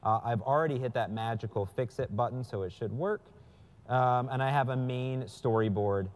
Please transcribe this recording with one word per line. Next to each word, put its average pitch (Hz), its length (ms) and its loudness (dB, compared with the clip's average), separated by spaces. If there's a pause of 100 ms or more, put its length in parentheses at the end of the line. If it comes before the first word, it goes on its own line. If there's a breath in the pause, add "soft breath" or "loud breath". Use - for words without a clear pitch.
Uh, 110 200 2
I've 120 200 -2
already 143 360 2
hit 123 160 -2
that 107 160 0
magical 113 560 -4
fix - 320 -4
it 117 180 -4
button, 123 280 -2
so 104 180 -6
it 92 80 -4
should 101 220 -6
work. 190 300 -4 (640 loud breath)
Um, 127 420 4
and 131 100 0
I 135 100 2
have 135 180 4
a 131 80 0
main 127 460 -2
storyboard 104 920 2